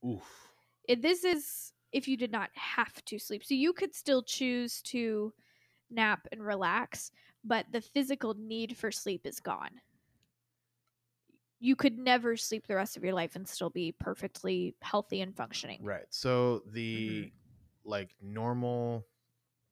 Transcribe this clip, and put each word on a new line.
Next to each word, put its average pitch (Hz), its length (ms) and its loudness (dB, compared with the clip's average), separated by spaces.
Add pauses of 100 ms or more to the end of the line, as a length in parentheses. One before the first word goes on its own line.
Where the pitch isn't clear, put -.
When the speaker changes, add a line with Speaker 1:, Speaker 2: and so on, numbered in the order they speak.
Speaker 1:
Oof. 110 160 -4 (680)
Speaker 2:
It, 240 140 4
this 349 220 4
is 339 500 0 (180)
if 277 160 -2
you 262 80 2
did 226 160 -2
not 208 220 -2
have - 520 -2
to 208 120 -8
sleep. 208 260 -8
So 277 100 0
you 285 180 4
could 370 220 -2
still 262 280 4
choose 247 600 0
to 220 500 0 (580)
nap 220 420 4
and 220 120 -10
relax, 202 680 0 (320)
but 220 260 2
the 233 100 0
physical 262 540 0
need 220 420 -4
for 220 140 -2
sleep - 360 -4
is - 140 -8
gone. 127 400 -6 (1800)
You 247 160 6
could 247 220 4
never 240 380 4
sleep - 300 -4
the 208 80 0
rest 190 220 0
of - 80 -6
your 185 80 2
life 170 240 -2
and 190 100 -8
still - 240 -4
be 170 220 -2
perfectly 185 880 -4
healthy 196 380 -2
and 190 160 -6
functioning. - 480 -8
Speaker 1:
Right. 101 260 -6
So 123 560 2
the, 110 600 -4
Speaker 2:
Mm-hmm. - 640 -20
Speaker 1:
like, 101 300 -4
normal, 120 840 -2 (640)